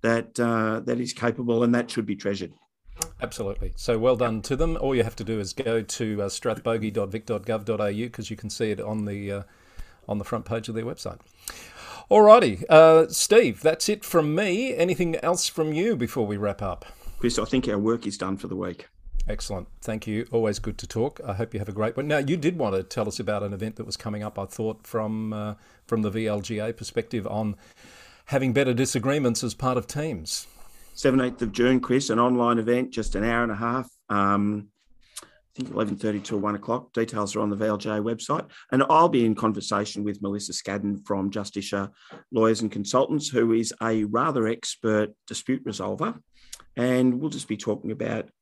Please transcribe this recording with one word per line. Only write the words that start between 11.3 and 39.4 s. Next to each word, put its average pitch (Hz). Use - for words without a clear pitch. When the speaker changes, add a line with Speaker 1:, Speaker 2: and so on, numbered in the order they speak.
Speaker 2:
Alrighty, 208
uh, 160
Steve, 208
that's 156
it 208
from 151
me. 208
Anything 170
else 170
from 156
you 196
before 120
we 104
wrap 101
up? 92
Speaker 1:
Chris, 117
I 107
think 127
our 110
work 113
is 101
done 98
for 98
the 95
week. 92
Speaker 2:
Excellent. 101
Thank 110
you. 110
Always 110
good 104
to -
talk. -
I 117
hope 110
you 107
have 104
a 101
great 107
one. 139
Now, 151
you 143
did 170
want 110
to 95
tell 104
us -
about 104
an 101
event 107
that 110
was -
coming 104
up, 104
I 98
thought, 110
from, 110
uh, 107
from 110
the 104
V 110
L 104
G 104
A 110
perspective 113
on 104
having 131
better 127
disagreements 127
as 117
part 127
of 120
teams. 143
Speaker 1:
Seventeenth 127
of 107
June, 123
Chris, 127
an 110
online 120
event, 120
just -
an 98
hour 117
and 117
a 104
half. 117
Um, 101
I -
think 127
eleven 104
thirty 104
till 101
one 104
o'clock. 117
Details 110
are 107
on 107
the 101
V 107
L 107
G 101
A 107
website. 117
And 131
I'll 160
be 123
in 110
conversation 104